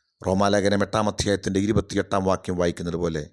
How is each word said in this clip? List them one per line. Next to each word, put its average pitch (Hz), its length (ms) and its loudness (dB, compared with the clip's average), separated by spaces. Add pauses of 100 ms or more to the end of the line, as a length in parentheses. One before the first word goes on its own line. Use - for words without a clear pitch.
(220)
റോമാലേഖനം 101 640 2
എട്ടാം 107 240 0
അധ്യായത്തിൻ്റെ 98 520 0
ഇരുപത്തിയെട്ടാം 101 640 0
വാക്യം 92 340 0
വായിക്കുന്നത് 87 400 -2
പോലെ, 82 360 -2